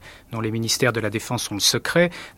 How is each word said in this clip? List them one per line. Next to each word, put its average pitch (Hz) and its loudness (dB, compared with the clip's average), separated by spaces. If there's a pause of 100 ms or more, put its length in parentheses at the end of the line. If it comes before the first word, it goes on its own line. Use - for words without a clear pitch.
(320)
dont 113 -6
les 110 -2
ministères 113 2
de 113 -2
la 107 0
Défense - -4
ont 104 -4
le 98 -4
secret, 170 2 (280)